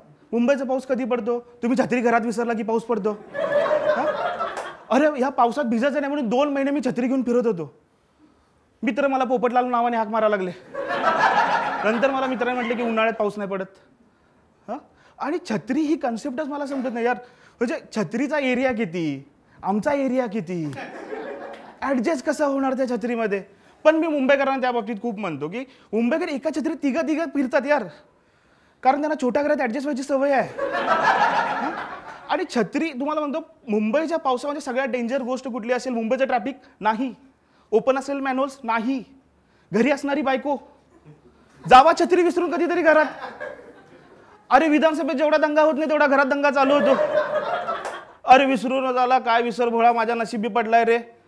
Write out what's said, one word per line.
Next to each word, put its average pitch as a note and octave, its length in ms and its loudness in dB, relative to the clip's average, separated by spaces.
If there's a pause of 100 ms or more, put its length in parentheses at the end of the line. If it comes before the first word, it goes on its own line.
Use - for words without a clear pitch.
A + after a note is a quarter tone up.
(320)
मुंबईचा A#3+ 320 2
पाऊस B3+ 220 -4
कधी B3+ 200 -2
पडतो? A#3+ 340 -2
तुम्ही B3 440 -2
छत्री A#3 180 0
घरात A#3 200 2
विसरला A#3 320 -2
की A3 100 -4
पाऊस A3 200 -2
पडतो. G#3+ 280 -2
हं? D5 920 -2 (840)
अरे, C#4+ 180 4
ह्या C#4 220 0
पावसात C4 340 0
भिजायचं B3 380 0
नाही C#4 120 -4
म्हणून C4+ 160 -2
दोन C#4 240 2
महिने C#4 180 0
मी C#4+ 140 0
छत्री B3 220 -2
घेऊन C4 160 0
फिरत A#3+ 240 2
होतो. E3 260 -4 (1120)
मित्र C#4 240 0
मला C4 160 0
पोपटलाल B3 420 2
नावाने A#3+ 320 0
हाक A3 100 0
मारायला G#3+ 280 2
लागले. F#3 160 -4 (1300)
नंतर A#3 280 2
मला C4+ 140 -2
मित्रांनी B3 340 -2
म्हटलं A#3 160 -2
की A#3+ 80 -4
उन्हाळ्यात A3+ 320 0
पाऊस G#3 220 -2
नाही G3+ 120 -6
पडत. F#3+ 160 -6 (1040)
हं? B3 80 -8 (420)
आणि D4 180 -4 (120)
छत्री B3 320 -2
ही D#4 160 0
कन्सेप्टच C4 500 -4
मला C#4+ 180 -6
समजत C4 280 -6
नाही A#3 120 -4
यार. A#3+ 100 2 (440)
म्हणजे C4 200 -2 (160)
छत्रीचा A#3+ 440 -2
area B3+ 340 0
किती, E3 580 -4 (320)
आमचा G#3 300 0
area C4 320 0
किती, F3 460 -6 (1120)
adjust C4 440 0
कसा D4+ 200 0
होणार C4+ 280 0
त्या C4 160 -2
छत्रीमध्ये? A3+ 540 -2 (400)
पण D#4 120 6
मी D#4+ 120 2
मुंबईकरांना C4+ 540 2
त्या B3 100 0
बाबतीत A#3 300 -2
खूप A3+ 180 -6
म्हणतो D#3 300 -6
की A3 100 -8 (340)
मुंबईकर B3+ 340 0
एका D4 220 -4
छत्रीत D#4 340 -4
तिघं C#4 240 0
तिघं D#4+ 180 0
फिरतात C#4 400 -2
यार, C#4+ 180 2 (1000)
कारण C4+ 160 4
त्यांना D4+ 220 -2
छोट्या B3+ 220 0
घरात D4 180 0
adjust B3+ 240 -4
व्हायची C#4 180 -4
सवय C#4 280 0
आहे. A#3+ 180 2 (1160)
हं? D#4+ 60 -4 (580)
आणि D4+ 140 0 (120)
छत्री, D4 360 -2
तुम्हाला C#4+ 300 -4
म्हणतो, D4+ 280 -6 (180)
मुंबईच्या A#3+ 500 0
पावसामध्ये C#4+ 440 -2
सगळ्यात C4 260 -2
danger A#3+ 340 -2
गोष्ट B3+ 260 -6
कुठली A#3+ 260 -4
असेल? B3 200 -4
मुंबईचं A#3 320 0
traffic? C4 300 -2 (240)
नाही. A3 340 -2 (580)
Open C4 280 2
असेल C#4 200 -4
manuals? C4+ 440 -2
नाही. A3+ 400 -2 (720)
घरी A#3 180 4
असणारी C#4+ 300 -2
बायको? C4+ 360 -2 (1120)
जावा C#4+ 300 10
छत्री F4 240 4
विसरून F4 280 0
कधीतरी E4+ 300 0
घरात. D4+ 240 6 (1400)
अरे, D4 180 6
विधानसभेत D4+ 480 2
जेवढा D4+ 220 2
दंगा D4+ 240 4
होत D4+ 120 6
नाही, C#4 160 -2
तेवढा D4+ 180 4
घरात C#4 180 4
दंगा C#4+ 240 2
चालू C4+ 240 4
होतो. C#4 220 4 (1300)
अरे, C4+ 200 8
विसरून C4 480 0
झाला B3+ 260 2
काय, A#3+ 220 2
विसर A#3 280 0
भोळा A#3 220 4
माझ्या A#3 240 0
नशिबी A#3 320 -4
पडलाय A3+ 360 4
रे. A3+ 140 4 (300)